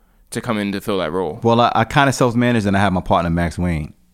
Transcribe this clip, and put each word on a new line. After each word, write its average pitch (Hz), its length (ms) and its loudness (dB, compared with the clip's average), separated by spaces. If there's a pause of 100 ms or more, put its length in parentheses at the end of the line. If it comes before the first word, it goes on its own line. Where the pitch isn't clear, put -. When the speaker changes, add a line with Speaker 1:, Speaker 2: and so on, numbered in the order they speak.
(300)
Speaker 1:
to 117 100 -8
come 110 180 -4
in 101 140 -2
to 98 80 -6
fill 101 180 -2
that 82 140 -4
role? 90 300 -4
Speaker 2:
Well, 117 180 4
I, 117 140 4
I 113 100 2
kinda 139 280 2
self-managed, 120 540 0
and 98 100 2
I 98 40 2
had 98 120 2
my 92 80 0
partner, 85 300 0
Max 85 280 -2
Wayne, 85 360 -4 (200)